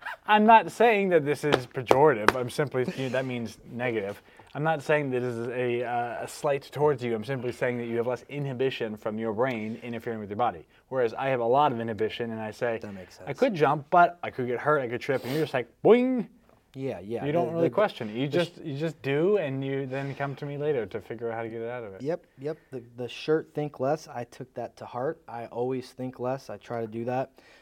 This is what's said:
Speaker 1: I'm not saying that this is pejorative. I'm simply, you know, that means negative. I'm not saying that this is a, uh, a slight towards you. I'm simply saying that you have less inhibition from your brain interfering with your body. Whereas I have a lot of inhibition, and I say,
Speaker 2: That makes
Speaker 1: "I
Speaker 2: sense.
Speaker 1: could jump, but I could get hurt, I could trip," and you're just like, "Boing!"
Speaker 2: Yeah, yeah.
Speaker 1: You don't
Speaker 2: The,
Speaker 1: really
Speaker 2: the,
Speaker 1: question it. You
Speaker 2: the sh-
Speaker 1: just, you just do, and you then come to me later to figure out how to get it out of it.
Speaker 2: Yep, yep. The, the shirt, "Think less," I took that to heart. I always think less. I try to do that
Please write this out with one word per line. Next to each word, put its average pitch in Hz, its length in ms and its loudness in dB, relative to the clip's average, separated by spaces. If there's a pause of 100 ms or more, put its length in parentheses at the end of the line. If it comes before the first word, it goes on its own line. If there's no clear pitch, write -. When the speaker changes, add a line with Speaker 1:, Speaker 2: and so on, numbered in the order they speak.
(240)
Speaker 1:
I'm 214 220 6
not 214 240 10
saying 208 380 4
that 165 160 6
this 139 180 0
is 135 240 2
pejorative. 127 720 4
I'm 123 120 -2
simply, 131 360 0 (120)
you 135 80 -2
know, 131 40 -2
that 127 180 -2
means 120 320 -6 (140)
negative. 113 500 -4 (320)
I'm 139 80 -4
not 156 200 0
saying 151 280 2
that 127 100 0
this 123 140 -2
is 117 140 -4
a, 123 340 -2
uh, 120 420 -4
a 120 40 -10
slight 139 420 -2
towards 139 320 2
you. 120 120 -2
I'm 107 100 -4
simply 127 260 -4
saying 123 280 -2
that 120 80 -6
you 117 100 -2
have 117 100 0
less 123 220 -4
inhibition 131 680 -2
from 107 220 -4
your 113 140 -2
brain 113 500 -2
interfering 117 380 -8
with 104 100 -10
your 104 60 -6
body. 104 280 0 (260)
Whereas 123 240 2
I 131 140 -4
have 131 120 2
a 117 40 0
lot 135 280 6
of 117 80 -4
inhibition, 113 500 -2
and 113 100 -6
I 110 120 -8
say, 117 280 -2
Speaker 2:
That 104 140 -12
makes 92 260 -18
Speaker 1:
"I 92 60 -14
Speaker 2:
sense. 139 140 -8
Speaker 1:
could 254 140 4
jump, 151 360 2
but 175 320 8
I 110 80 -6
could 123 160 -4
get 120 140 -2
hurt, 147 200 4
I 127 80 -4
could 117 120 -4
trip," 131 240 -2
and 120 80 -4
you're 156 100 0
just 143 120 -4
like, 123 120 0 (160)
"Boing!" 247 460 6 (460)
Speaker 2:
Yeah, 131 260 -6
yeah. 113 240 -6
Speaker 1:
You 147 80 -2
don't 170 160 2
Speaker 2:
The, 156 60 -4
Speaker 1:
really 165 140 2
Speaker 2:
the, - 60 -2
Speaker 1:
question 196 360 0
it. 104 40 -10
You 131 140 -2
Speaker 2:
the 165 160 2
sh- 160 60 -4
Speaker 1:
just, - 140 -18
you 143 140 -6
just 156 240 -6
do, 160 360 2
and 135 260 -2
you 135 220 -2
then 135 280 -6
come 139 220 -6
to 147 100 -10
me 143 100 -8
later 156 300 0
to 110 140 -8
figure 117 300 -8
out 113 60 -6
how 113 60 -6
to 113 60 -6
get 113 140 -8
it 113 60 -6
out 123 140 -8
of 101 120 -12
it. 95 80 -14
Speaker 2:
Yep, 170 240 -6 (120)
yep. 151 200 -8 (120)
The, 123 120 -12 (140)
the 120 120 -6
shirt, 156 460 -2
"Think 147 260 -6
less," 147 260 0
I 123 180 -10
took - 300 -16
that 117 220 -10
to - 80 -16
heart. 127 420 -6
I 117 200 -12
always 123 440 -4
think 127 300 -12
less. 127 300 -6
I 104 80 -12
try 117 240 -8
to 113 40 -4
do 113 200 -6
that 131 240 -2 (320)